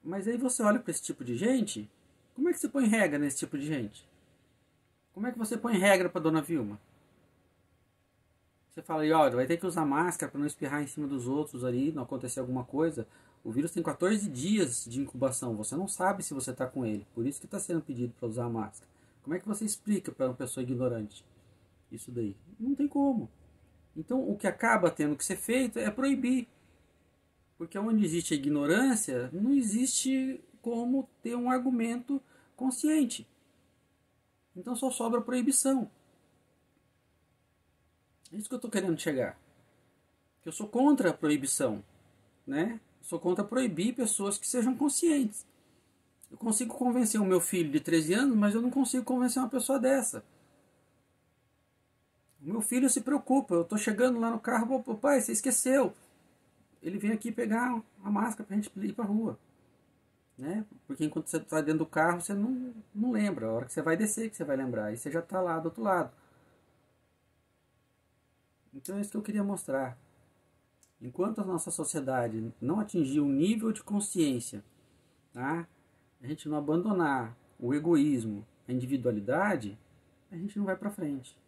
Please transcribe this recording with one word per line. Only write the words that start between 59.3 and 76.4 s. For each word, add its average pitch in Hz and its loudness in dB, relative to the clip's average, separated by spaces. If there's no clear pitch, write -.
Né? 175 -4
Porque 139 -6
enquanto 151 -4
você 160 -2
tá 156 -2
dentro 156 2
do 156 0
carro, 170 2
você 202 -6
não, 247 -4
não 233 -2
lembra. 202 0
A 113 -2
hora 123 -2
que - -12
você 160 -4
vai 160 2
descer 220 -2
que - -16
você - -6
vai 143 0
lembrar. 123 -2
Aí 110 -4
você - -8
já 160 -2
tá 185 -4
lá 170 0
do 160 -6
outro 165 -6
lado. 180 0
Então 202 -10
é 202 -4
isso 202 -6
que - -6
eu 214 -4
queria 214 -2
mostrar. 202 -4
Enquanto 190 -4
a - -2
nossa 180 -4
sociedade 123 -4
não 156 0
atingir 151 0
um 143 2
nível 214 2
de 214 -6
consciência, 151 -2
tá? 151 -4
A 123 -14
gente 151 -8